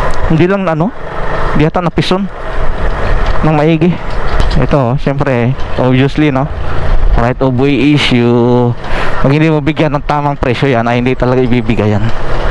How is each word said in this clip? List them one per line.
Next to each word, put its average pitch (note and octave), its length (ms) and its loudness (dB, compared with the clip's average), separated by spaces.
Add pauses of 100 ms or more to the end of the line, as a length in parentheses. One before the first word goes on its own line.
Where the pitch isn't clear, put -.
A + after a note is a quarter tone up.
(320)
Hindi D#3+ 160 2
lang, G3 160 -2
ano, E3 240 -2 (720)
di D3+ 80 2
yata F3+ 160 -2
napison F3 400 -2 (1200)
ng D#3 160 2
maigi. D#3+ 320 2 (640)
Ito, C#3 240 2
oh, A#2+ 180 0
syempre, C3+ 560 -2 (300)
obviously, C3+ 480 0
no? C3+ 180 -2 (720)
Right B2 240 0
of C3+ 160 0
way C#3 340 2
issue. A#2+ 760 2 (500)
Pag C3+ 140 2
hindi D#3 160 2
mo D3+ 100 0
bigyan D3 320 -2
ng C#3+ 140 -4
tamang D3 320 -2
presyo C#3 320 -2
yan, A#2 180 -2
ay B2 140 -2
hindi B2+ 100 0
talaga B2+ 300 0
ibibigay A2+ 480 0
yan. G#2 120 0 (480)